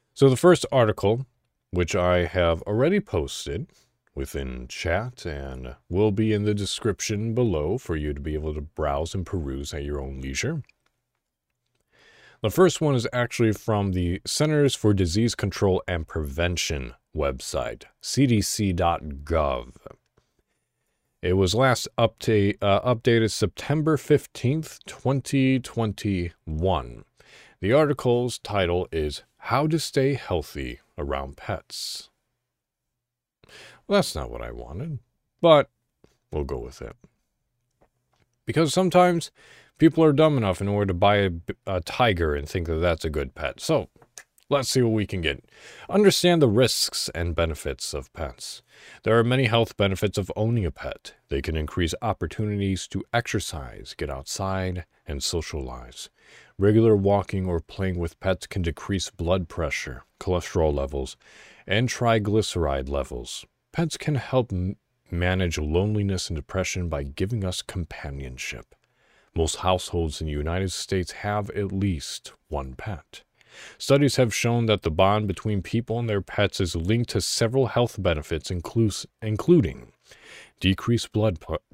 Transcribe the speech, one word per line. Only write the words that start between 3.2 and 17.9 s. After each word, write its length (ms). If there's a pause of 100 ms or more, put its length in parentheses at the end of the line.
within 520
chat 580
and 480 (140)
will 240
be 200
in 120
the 100
description 800
below 440
for 180
you 160
to 80
be 140
able 200
to 60
browse 520
and 140
peruse 480
at 80
your 180
own 200
leisure. 420 (1800)
The 80
first 300
one 140
is 180
actually 420
from 360
the 340
Centers 520
for 180
Disease 400
Control 540
and 180
Prevention 880 (220)
website, 680 (160)